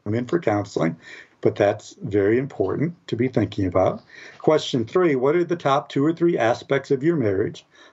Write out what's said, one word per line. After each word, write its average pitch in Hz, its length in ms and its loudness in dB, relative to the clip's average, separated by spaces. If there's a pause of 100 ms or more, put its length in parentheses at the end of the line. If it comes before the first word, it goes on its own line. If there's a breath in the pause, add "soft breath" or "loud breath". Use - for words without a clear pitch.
in 113 200 -2
for 170 140 -2
counseling, 101 560 -2 (460 loud breath)
but - 160 0
that's 104 440 0
very 104 380 2
important 131 560 -4 (120)
to 120 100 -6
be 123 100 0
thinking 107 380 -2
about. 92 360 0 (380 loud breath)
Question 151 460 2
three, 175 300 2
what 135 200 2
are 175 80 2
the 175 140 -4
top 143 320 0
two 139 160 0
or 165 80 2
three 170 240 0
aspects 120 520 0
of 135 140 0
your 170 140 2
marriage 104 480 -2 (280 soft breath)